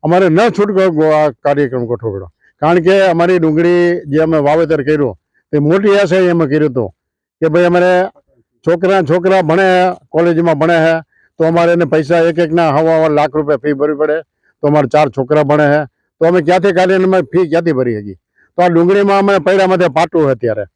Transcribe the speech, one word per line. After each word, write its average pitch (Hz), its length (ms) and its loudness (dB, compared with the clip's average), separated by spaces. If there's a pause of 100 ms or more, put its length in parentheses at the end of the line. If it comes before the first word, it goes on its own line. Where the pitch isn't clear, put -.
અમારે 175 260 2
ન 156 100 2 (100)
છૂટકો 190 420 -2
ગો-, 156 200 0
આ 151 180 2
કાર્યક્રમ 135 560 -2
ગોઠવ્યો 113 280 -6
પડ્યો. 95 180 -12 (300)
કારણ 170 180 2
કે 190 240 2
અમારી 175 360 0
ડુંગળી 175 640 0
જે 147 160 -2
અમે 160 160 0
વાવેતર 151 460 0
કર્યું 143 320 -2 (360)
તે 151 80 0
મોટી 196 380 2
આશાએ 185 320 2
અમે 170 160 0
કર્યું 147 260 -2
હતું 120 180 -4 (520)
કે 160 80 0
ભાઈ 170 140 2
અમારે 180 460 0 (580)
છોકરા, 180 340 0
છોકરા 180 400 0
ભણે, 180 540 0 (140)
કોલેજમાં 170 460 0
ભણે 160 220 0
છે, 165 240 0 (380)
તો 160 60 2
અમારે 170 260 0
એને 170 140 0
પૈસા 156 320 0
એક 165 220 0
એકના 165 300 0
હવા 160 280 2
હવા 160 100 2
લાખ 147 280 0
રૂપિયા 147 220 -2
ફી 143 160 -4
ભરવી 147 220 -2
પડે, 151 260 -2 (400)
તો 151 60 -2
અમારે 147 200 2
ચાર 147 220 2
છોકરા 143 340 -2
ભણે 147 240 2
છે, 147 180 0 (360)
તો 160 60 2
અમે 175 140 2
ક્યાંથી 180 300 0
કાઢીને 185 320 0
અમે 185 180 0
ફી 170 280 -2
ક્યાંથી 165 220 -2
ભરી 123 300 -2
શકીએ? 101 120 -14 (440)
તો 175 40 0
આ 180 60 2
ડુંગળીમાં 196 520 2
અમે 196 200 0
પૈડા 190 280 0
માથે 180 200 0
પાટું 160 400 0
છે 135 40 0
અત્યારે. 110 340 -4 (100)